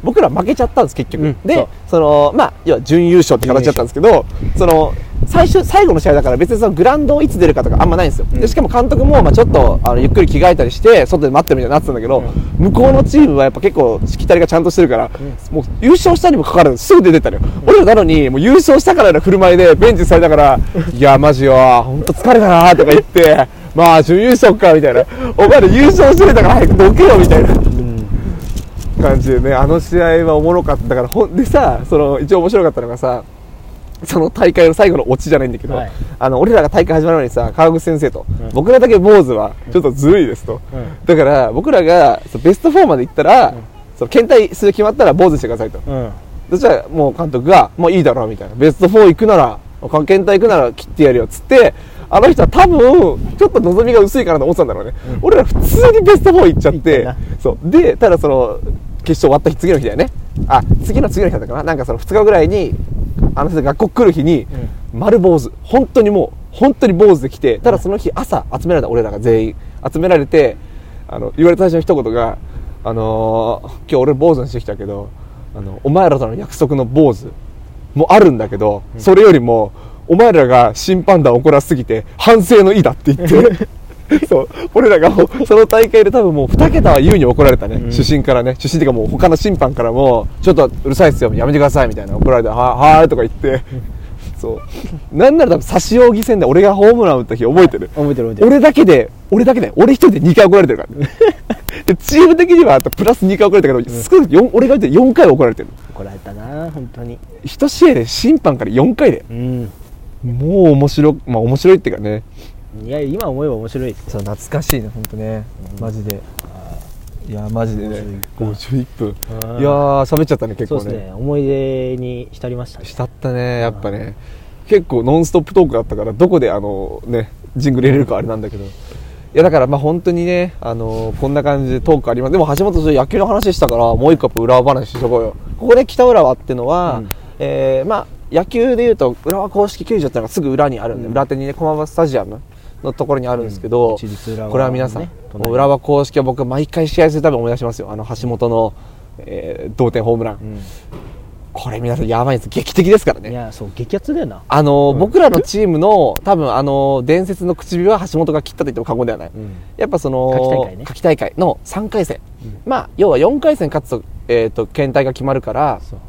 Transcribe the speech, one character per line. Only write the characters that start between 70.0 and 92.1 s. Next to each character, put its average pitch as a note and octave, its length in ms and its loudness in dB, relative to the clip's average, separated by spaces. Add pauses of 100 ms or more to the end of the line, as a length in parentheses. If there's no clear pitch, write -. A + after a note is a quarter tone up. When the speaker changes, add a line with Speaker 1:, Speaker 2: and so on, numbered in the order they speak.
Speaker 1:
ら F3+ 100 4
れ C#3+ 80 0
て、 C#3+ 300 0 (520)
あ G#2+ 120 -12
の、 A2+ 160 -10
言 D#3 100 2
わ E3+ 60 6
れ E3+ 60 0
た F#3 120 0
最 E3 120 -2
初 D#3+ 60 -6
の D#3 140 0
一 - 20 -6
言 A2 100 -6
が、 A2+ 240 -4 (480)
あ A2+ 80 -6
の A2 680 -4
ー、 - 40 -18 (200)
「今 - 0 -
日 - 80 -4
俺 C3+ 180 0
坊 D#3 220 2
主 B2+ 80 -6
に C3 60 -10
し - 40 -12
て A#2+ 80 -8
き - 40 -14
た G#2 120 -10
け G2+ 80 -12
ど、 G2+ 240 -10 (460)
あ G#2+ 60 -14
の、 F#2+ 220 -14
お C#3+ 60 -4
前 F3 200 2
ら C#3 80 0
と B2 100 -4
の A2+ 80 -8
約 - 220 -14
束 C#3+ 180 -2
の C3 100 -2
坊 C3+ 280 2
主 G#2 140 -10 (680)
も D#3 160 0
あ G3 80 6
る F#3+ 120 6
ん B2 60 -4
だ G#2+ 120 -6
け G2 80 -10
ど、 G#2 260 -2 (120)
Speaker 2:
う - 20 -16
ん。 - 40 -16
Speaker 1:
そ F#3+ 120 2
れ F#3+ 80 6
よ G#3+ 100 8
り D#3 80 4
も、 A2+ 320 0 (360)
お E3 80 2
前 A3+ 160 4
ら D3+ 160 4
が A#2+ 280 4
審 F#3 280 -2
判 E3+ 200 2
団 B2+ 100 4
怒 C3 180 2
ら C#3 100 4
す - 140 -4
ぎ B2+ 100 -8
て、 A2+ 200 -4 (120)
反 A3+ 260 4
省 G#3 200 6
の F#3+ 100 4
意 G#3+ 80 2
だ」 - 100 2
っ - 40 -8
て - 180 -2
言 F3 120 -4
っ D#3+ 40 -2
て。 G#3+ 380 4 (520)
Speaker 2:
<laughs> - 80 -4
Speaker 1:
そ C#3+ 140 0
う。 - 80 -8 (240)
俺 B3 160 4
ら F#3 100 4
が F3 100 2
も G3 140 2
う、 C4+ 220 -4
そ G#3+ 100 2
の A3 100 6
大 A3 240 2
会 A3 140 4
で G3 80 2
多 B3 120 0
分 F3+ 100 0
も C#3+ 120 -2
う - 20 -8
二 D4+ 220 2
桁 C4 220 2
は C#3+ 80 4
優 D#3+ 180 4
に D3 80 4
怒 B2 180 2
ら C#3 80 6
れ B2 60 0
た G2+ 100 -6
ね。 G#2+ 100 -6
Speaker 2:
う A2+ 100 -6
ん。 A#2 40 -6
Speaker 1:
主 A#2+ 120 -2
審 D3 200 0
か C3+ 100 0
ら B2 100 0
ね。 B2+ 160 -4
主 - 80 -8
審 D#3+ 120 -4
っ - 0 -
て C#3+ 60 2
い - 20 2
う C3+ 40 0
か B2 60 -2
も A2 80 -4
う - 20 -4
他 E3 220 0
の D#3+ 60 2
審 G3 200 -2
判 C3+ 180 -2
か A#2+ 100 -4
ら A#2 80 -2
も、 B2 360 0 (140)
「ち - 80 2
ょ - 20 4
っ - 40 4
と C#3+ 140 2 (140)
う C#3+ 60 -4
る C3+ 60 -2
さ E3+ 120 4
い - 20 6
っ C#3+ 40 0
す - 100 -4
よ。 A2 100 -2
や C#3+ 120 -2
め C#3+ 80 -2
て C#3+ 60 2
く - 20 4
だ C#3+ 80 2
さ C#3 160 0
い」 - 40 -4
み G#2+ 60 -6
た G#2+ 80 -10
い - 20 -12
な。 G2 100 -8